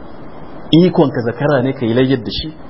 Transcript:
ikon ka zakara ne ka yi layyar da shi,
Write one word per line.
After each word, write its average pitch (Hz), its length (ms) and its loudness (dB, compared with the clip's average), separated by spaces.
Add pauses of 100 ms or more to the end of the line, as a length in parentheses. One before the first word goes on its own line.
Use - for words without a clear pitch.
(720)
ikon 170 380 6
ka 123 180 -4
zakara 143 340 2
ne 135 100 0
ka 131 140 -6
yi 113 80 0
layyar 131 260 2
da 104 100 -8
shi, - 220 -8 (180)